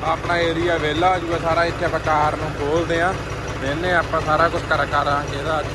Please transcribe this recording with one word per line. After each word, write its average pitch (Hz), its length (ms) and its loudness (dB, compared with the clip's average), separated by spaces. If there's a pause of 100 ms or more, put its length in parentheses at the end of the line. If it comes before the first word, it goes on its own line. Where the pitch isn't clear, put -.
ਆਪਣਾ 165 340 0
area 170 400 2
ਵਿਹਲਾ 156 360 2
ਹੋ 185 40 0
ਜੂਗਾ 165 200 -2
ਸਾਰਾ। 165 260 2
ਇੱਥੇ 170 200 -2
ਆਪਾਂ 160 160 0
ਕਾਰ 151 360 2
ਨੂੰ 156 220 -4
ਖੋਲਦੇ 160 420 0
ਆ, 180 120 2 (480)
ਵੇਖਦੇ 156 320 -2
ਆ 170 60 4
ਆਪਾਂ 160 220 0
ਸਾਰਾ 156 280 2
ਕੁਛ 165 200 -2
ਕਰ-, 151 180 2
ਕਰਾਂਗੇ 143 520 0
ਇਹਦਾ 156 220 -2
ਅੱਜ 147 140 -4